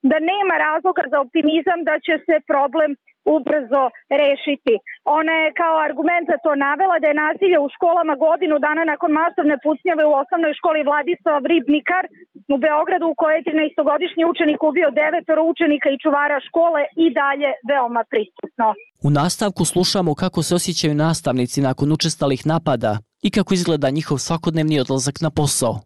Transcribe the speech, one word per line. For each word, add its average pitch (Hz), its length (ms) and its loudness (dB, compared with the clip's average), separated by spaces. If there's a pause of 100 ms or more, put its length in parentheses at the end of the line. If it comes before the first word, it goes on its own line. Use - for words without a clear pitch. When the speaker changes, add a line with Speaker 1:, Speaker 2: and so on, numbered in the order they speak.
Speaker 1:
da 285 160 2
nema 370 380 0
razloga 311 540 0
za 285 100 0
optimizam 311 640 0
da 311 140 0
će 311 200 -2
se 320 160 0 (120)
problem 285 440 0 (340)
ubrzo 277 580 0 (380)
rešiti. 277 540 0 (440)
Ona 320 140 0
je 320 160 2 (120)
kao 330 140 2 (140)
argument 320 440 -2
za 285 120 0
to 311 100 2
navela 294 440 2
da 311 100 0
je 302 160 2
nasilje 330 360 2
u 285 160 -2
školama 330 400 2
godinu 311 420 2
dana 302 260 0
nakon 311 280 -2
masovne 311 520 2
pucnjave 311 420 0
u 302 140 4
osnovnoj 320 400 -2
školi 311 280 0
Vladislav 302 520 0 (120)
Ribnikar 330 520 0 (500)
u - 100 0
Beogradu, 320 440 0
u 302 120 -4
kojoj 311 180 2
je 285 80 -6
trinaestogodišnji 311 760 -2 (100)
učenik 311 300 0
ubio 311 280 2
devetoro 311 520 0 (100)
učenika 294 380 0
i 277 120 -4
čuvara 285 360 0 (100)
škole, 330 340 2 (220)
i - 20 4 (140)
dalje 277 300 0 (200)
veoma 240 400 0
prisutno. 233 560 -4 (400)
Speaker 2:
U - 40 4
nastavku 175 540 0
slušamo 180 500 0
kako 185 280 -4
se 160 120 -2
osjećaju 170 400 -2
nastavnici 143 760 0
nakon 143 240 -2
učestalih 147 500 -2 (100)
napada 131 400 0 (300)
i 202 80 0
kako 190 240 0
izgleda 151 440 0
njihov 151 200 -4
svakodnevni 160 600 -2
odlazak 135 400 -2
na 160 100 -2
posao. 135 440 0 (120)